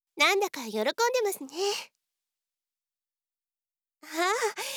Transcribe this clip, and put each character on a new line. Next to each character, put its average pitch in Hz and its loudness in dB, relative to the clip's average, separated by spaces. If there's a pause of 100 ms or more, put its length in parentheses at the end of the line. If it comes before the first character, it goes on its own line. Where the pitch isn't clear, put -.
(160)
な 330 6
ん 392 2
だ 403 0
か 277 -10
喜 214 -4
ん 214 0
で 294 0 (320)
ま 392 0
す - -10
ね。 262 -12 (2500)
あ - -20
あ、 370 0 (160)